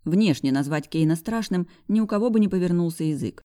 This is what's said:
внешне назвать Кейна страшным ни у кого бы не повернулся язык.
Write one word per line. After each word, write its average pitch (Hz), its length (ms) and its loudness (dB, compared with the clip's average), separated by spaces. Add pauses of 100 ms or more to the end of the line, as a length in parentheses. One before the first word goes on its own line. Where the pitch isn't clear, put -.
внешне 190 460 2
назвать 143 380 -2
Кейна 160 280 0
страшным 196 520 -4 (200)
ни 214 120 2
у 220 60 0
кого 214 240 0
бы 220 100 2
не 208 80 4
повернулся 175 560 0
язык. 143 400 -4